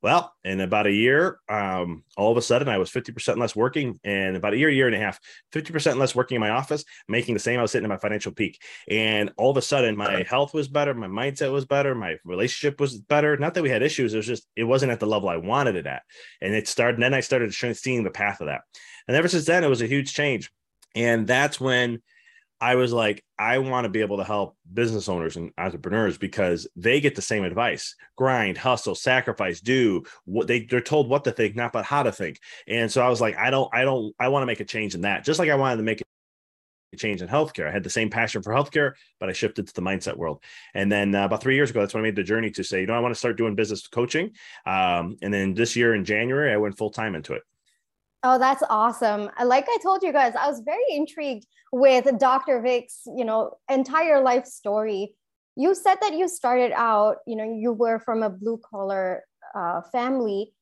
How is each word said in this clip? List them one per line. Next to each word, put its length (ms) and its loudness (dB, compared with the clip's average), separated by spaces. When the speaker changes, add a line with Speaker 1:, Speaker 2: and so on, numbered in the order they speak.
Speaker 1:
Well, 320 2
in 160 -4
about 260 2
a 60 4
year, 560 4
um, 560 -4
all 120 4
of 60 4
a 60 2
sudden 260 2
I 80 0
was 140 0
fifty 220 -8
percent 260 -2
less 180 -2
working, 480 -2
and 320 -2
about 160 -2
a 60 0
year, 100 4
year 180 4
and 80 2
a 40 -2
half, 200 -4
fifty 200 -8
percent 260 0
less 160 0
working 220 0
in 40 0
my 100 0
office, 340 -2
making 240 -2
the 80 0
same. 180 0
I 40 2
was 80 0
sitting 160 -2
at 20 -4
my 80 -2
financial 340 -4
peak, 300 -6
and 500 0
all 120 4
of 60 2
a 60 0
sudden 340 2
my 280 -2
health 280 0
was 160 -4
better, 240 0
my 140 -6
mindset 440 -4
was 140 -2
better, 300 0
my 300 -6
relationship 540 -2
was 200 -2
better. 400 2
Not 160 -2
that 80 0
we 80 0
had 120 2
issues, 300 0
it 60 -2
was 80 -4
just, 280 -6
it 100 -2
wasn't 280 2
at 80 -4
the 60 -2
level 240 0
I 80 -2
wanted 380 0
it 100 -6
at. 160 -8
And 120 -2
it 140 -2
started, 280 2
and 60 0
then 120 2
I 60 2
started 340 0
sh-, 180 -4
seeing 320 -2
the 60 -2
path 320 -4
of 60 -6
that. 120 -6
And 80 4
ever 120 4
since 180 0
then, 180 4
it 40 4
was 120 2
a 60 0
huge 260 -2
change. 400 -2
And 320 2
that's 320 2
when 440 0
I 180 2
was 140 2
like, 320 0
"I 200 0
wanna 320 0
be 100 -2
able 160 -2
to 80 -2
help 320 -4
business 380 -2
owners 260 -4
and 220 -10
entrepreneurs 580 -2
because 580 -2
they 280 2
get 120 2
the 60 -8
same 240 -2
advice, 500 -4
grind, 400 0
hustle, 380 0
sacrifice, 680 0
do 440 2
what 220 -2
they, 140 2
they're 200 0
told 300 2
what 140 2
to 80 0
think, 220 0
not 140 -2
about 160 -4
how 180 0
to 80 2
think." 300 -8
And 240 0
so 120 2
I 80 4
was 100 2
like, 160 0
"I 140 0
don't, 240 2
I 100 2
don't, 340 -2
I 100 0
wanna 180 2
make 140 -4
a 40 -6
change 300 -6
in 80 -6
that." 200 -2
Just 160 0
like 120 2
I 40 4
wanted 220 2
to 60 -2
make 180 -2
a 960 -20
change 240 -4
in 80 -8
healthcare. 400 -2
I 40 -6
had 120 -4
the 60 -8
same 180 0
passion 320 -2
for 140 -6
healthcare, 400 0
but 80 -4
I 40 -4
shifted 340 -4
to 80 -20
the 80 -6
mindset 340 -4
world. 260 -6
And 180 0
then, 240 2
uh, 120 2
about 160 -2
three 140 2
years 120 2
ago, 120 0
that's 120 0
when 100 -2
I 60 0
made 80 -2
the 60 -2
journey 300 -2
to 120 -6
say, 160 -2
"You 60 -2
know, 80 0
I 60 0
wanna 140 0
start 220 -2
doing 180 0
business 320 -2
coaching." 440 -2
Um, 560 0
and 140 -4
then 180 0
this 240 0
year 180 4
in 120 -2
January, 480 0
I 20 2
went 220 -2
full 120 -4
time 240 -4
into 200 -8
it. 80 -8
Speaker 2:
Oh, 160 4
that's 320 2
awesome. 680 0
Uh, 60 0
like 240 4
I 140 0
told 200 2
you 80 0
guys, 240 4
I 140 0
was 120 -6
very 300 -4
intrigued 560 -6
with 480 6
Doctor 420 4
Vik's, 420 -2
you 100 -2
know, 340 -2
entire 500 4
life 260 2
story. 680 -4
You 220 2
said 240 4
that 140 0
you 120 2
started 480 2
out, 520 4
you 100 -8
know, 80 -4
you 280 -2
were 280 0
from 240 -2
a 60 0
blue 280 -6
collar, 560 -4
uh, 280 -4
family. 680 -2